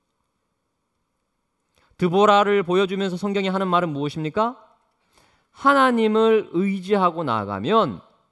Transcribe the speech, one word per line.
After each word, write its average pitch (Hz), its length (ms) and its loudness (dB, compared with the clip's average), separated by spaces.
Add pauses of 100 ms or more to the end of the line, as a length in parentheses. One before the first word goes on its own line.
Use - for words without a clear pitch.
(2000)
드보라를 202 640 2
보여주면서 185 540 -2
성경이 196 320 -4
하는 190 200 -4
말은 175 220 0
무엇입니까? 156 720 -4 (920)
하나님을 226 1000 2
의지하고 185 720 -2
나아가면 113 760 -2 (320)